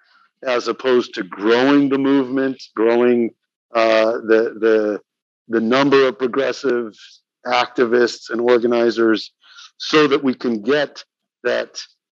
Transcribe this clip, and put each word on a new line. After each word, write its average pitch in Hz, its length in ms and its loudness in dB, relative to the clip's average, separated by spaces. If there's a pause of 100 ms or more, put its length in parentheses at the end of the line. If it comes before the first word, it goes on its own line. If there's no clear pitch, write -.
(440)
as 120 240 -4
opposed 123 460 0
to 113 100 -8
growing 123 640 2
the 135 100 -2
movement, 135 640 -2 (140)
growing, 120 540 2 (440)
uh, 113 380 2 (160)
the, 110 320 2
the, 107 400 0 (480)
the 113 140 -2
number 135 440 2
of 127 140 -4
progressive 123 760 -4 (540)
activists 123 840 0
and 117 120 -6
organizers, 117 920 0 (460)
so 151 280 0
that 139 160 0
we 131 120 -2
can 117 280 -4
get 139 400 -4 (400)
that 117 400 -6 (380)